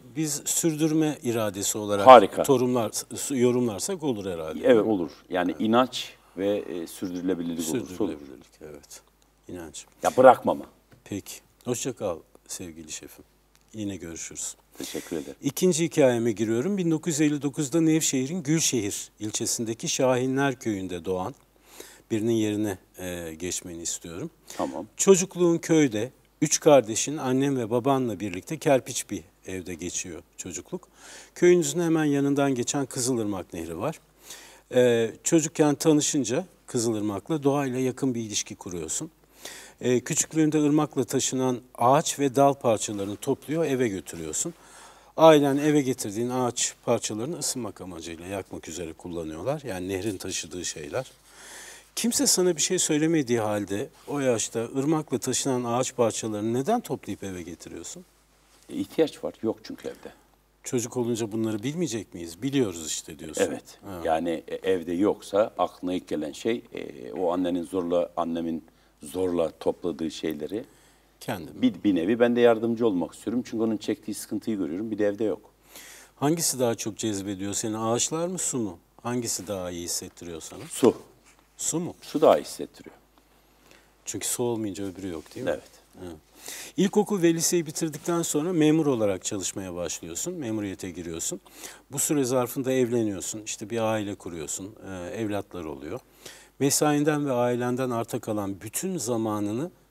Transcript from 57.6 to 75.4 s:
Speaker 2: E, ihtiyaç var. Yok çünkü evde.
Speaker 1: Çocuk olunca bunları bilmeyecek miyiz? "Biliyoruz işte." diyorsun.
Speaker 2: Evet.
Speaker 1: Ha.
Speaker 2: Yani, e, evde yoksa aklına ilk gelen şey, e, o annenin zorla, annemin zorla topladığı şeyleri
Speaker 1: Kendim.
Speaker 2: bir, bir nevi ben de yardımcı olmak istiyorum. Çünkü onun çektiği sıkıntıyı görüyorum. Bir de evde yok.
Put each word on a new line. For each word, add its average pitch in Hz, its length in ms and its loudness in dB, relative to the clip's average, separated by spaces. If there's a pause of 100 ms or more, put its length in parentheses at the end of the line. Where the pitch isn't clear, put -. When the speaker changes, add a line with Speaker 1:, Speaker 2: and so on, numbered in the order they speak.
Speaker 2:
E, - 40 -12
ihtiyaç 139 500 -2
var. 82 180 -6
Yok 110 200 -2
çünkü - 260 -12
evde. - 240 -14 (540)
Speaker 1:
Çocuk 120 300 -4
olunca 117 360 -2
bunları 110 300 -2
bilmeyecek 135 520 -6
miyiz? 85 280 -12
"Biliyoruz 113 440 0
işte." 76 320 -10
diyorsun. 76 300 -4
Speaker 2:
Evet. - 160 -10 (200)
Speaker 1:
Ha. 95 200 -10
Speaker 2:
Yani, 82 440 0
e, - 60 -8
evde 87 380 -2
yoksa 98 640 0
aklına 90 360 -2
ilk 87 140 -6
gelen 120 240 -6
şey, - 300 -4 (120)
e, 62 380 -12
o 85 200 0
annenin 90 300 0
zorla, 87 540 0
annemin 82 480 -2 (380)
zorla 87 480 0 (100)
topladığı 82 500 -2
şeyleri 78 540 -6 (560)
Speaker 1:
Kendim. - 420 -10
Speaker 2:
bir, 247 120 4 (100)
bir 101 100 6
nevi 98 260 2
ben 120 160 6
de 120 40 4
yardımcı 117 460 6
olmak 87 280 0
istiyorum. 117 320 -4
Çünkü 113 180 -2
onun 110 120 0
çektiği - 380 -6
sıkıntıyı - 420 -6
görüyorum. 95 340 -4
Bir 104 80 -6
de 104 80 2
evde 101 180 0
yok. - 260 -4 (640)